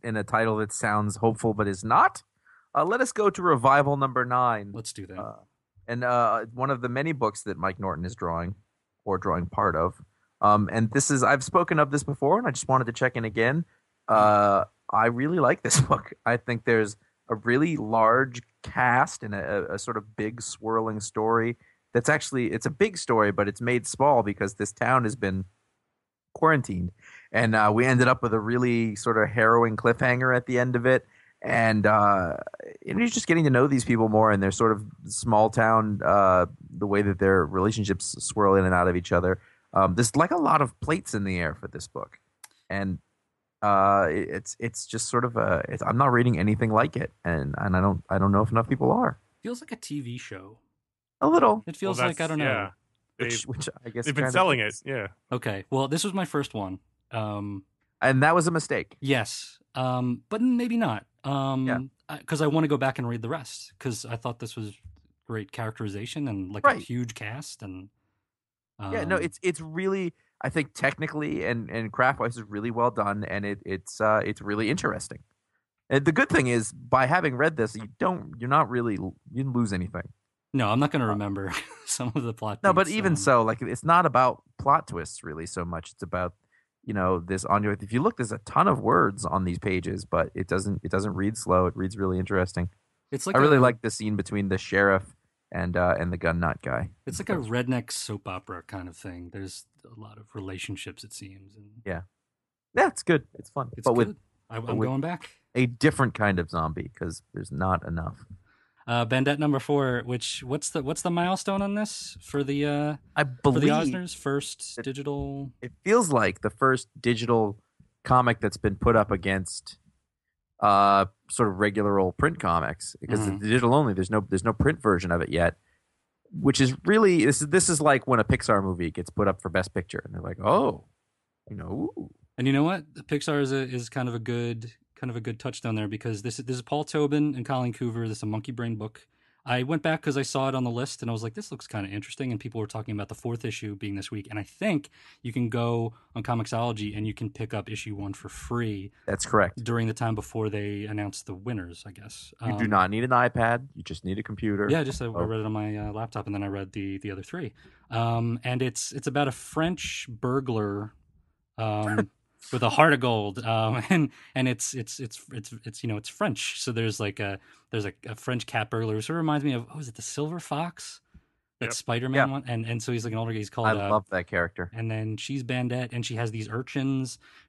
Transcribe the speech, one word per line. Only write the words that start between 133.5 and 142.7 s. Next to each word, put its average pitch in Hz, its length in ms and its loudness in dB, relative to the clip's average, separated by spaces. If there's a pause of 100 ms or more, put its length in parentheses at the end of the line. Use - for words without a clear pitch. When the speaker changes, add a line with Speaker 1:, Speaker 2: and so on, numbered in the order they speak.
Speaker 2:
a, 139 60 0
is 127 300 -6
kind 127 200 -4
of 117 60 -6
a 117 40 -4
good 117 540 -6 (280)
kind 127 100 -8
of 117 60 -8
a 117 40 -8
good 113 180 -8
touchstone 117 360 -6
there 107 140 -4
because 107 340 -6
this, 117 140 -8
this 127 200 -6
is 123 60 -10
Paul 147 220 -4
Tobin 151 500 0
and 123 120 -8
Colleen 127 260 -2
Coover. 117 340 -4
This 110 120 -6
is - 40 -12
a 110 40 -6
Monkey 110 260 -6
Brain 117 240 -6
book. 107 300 -12 (400)
I 123 160 0
went 151 200 -2
back 160 200 -2
'cause 139 160 0
I 139 40 0
saw 135 280 -2
it 131 40 -4
on 131 100 0
the 120 60 0
list 123 300 -6
and 120 100 -4
I - 20 -2
was 110 100 -4
like, 113 100 -6
"This 208 180 -14
looks - 160 -14
kinda 98 220 -6
interesting." 104 420 -8
And 117 80 -4
people 113 220 -8
were 104 60 -4
talking 110 280 -8